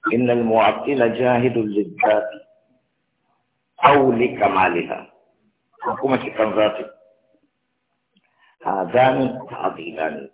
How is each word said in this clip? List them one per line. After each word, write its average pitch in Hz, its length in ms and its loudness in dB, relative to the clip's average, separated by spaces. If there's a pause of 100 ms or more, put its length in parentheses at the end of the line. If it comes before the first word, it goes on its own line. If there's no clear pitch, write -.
إن 120 260 0
المعطل 113 680 2 (140)
جاهد 123 440 2
للذات 104 720 0 (1500)
أو 139 320 6
لكمالها. 95 880 0 (840)
Ko - 140 -4
kuma 131 240 -2
cikin - 360 -2
zati. 107 280 0 (1800)
هذان 98 560 2 (260)
تعطيلان. 80 720 -8 (180)